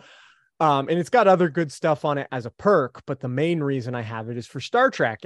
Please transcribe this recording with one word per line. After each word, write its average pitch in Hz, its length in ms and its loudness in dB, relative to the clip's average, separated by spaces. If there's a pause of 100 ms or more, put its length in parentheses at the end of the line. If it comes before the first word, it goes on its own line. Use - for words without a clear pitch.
(600)
um, 143 300 2
and 170 80 0
it's 170 120 -4
got 233 160 4
other 180 220 6
good 151 240 -4
stuff 160 320 -2
on 147 140 0
it 139 120 -6
as 123 160 -6
a 117 40 -10
perk, 170 560 0
but 139 120 -6
the 131 100 -8
main 156 340 0
reason 131 320 -4
I 120 80 -6
have 113 260 -10
it 120 80 -8
is 120 100 -10
for - 140 -12
Star 254 300 2
Trek. 117 360 -2